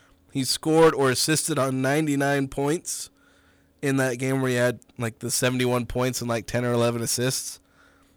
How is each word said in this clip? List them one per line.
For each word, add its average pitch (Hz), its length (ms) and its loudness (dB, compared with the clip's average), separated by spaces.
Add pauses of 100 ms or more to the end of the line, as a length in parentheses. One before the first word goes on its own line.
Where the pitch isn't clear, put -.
(320)
he 139 100 -2
scored 160 520 4
or 131 160 2
assisted 151 480 0
on 131 240 0
ninety-nine 139 640 0
points - 600 -4 (720)
in 139 140 0
that 131 220 0
game 135 220 -2
where 127 100 0
he 123 60 0
had, 123 240 0 (180)
like, 117 200 -6
the 117 120 -6
seventy-one 123 540 0
points 123 380 -2
and, 120 60 -6
like, 117 180 -4
ten 120 180 -2
or 120 80 0
eleven 117 300 0
assists. - 580 -4 (560)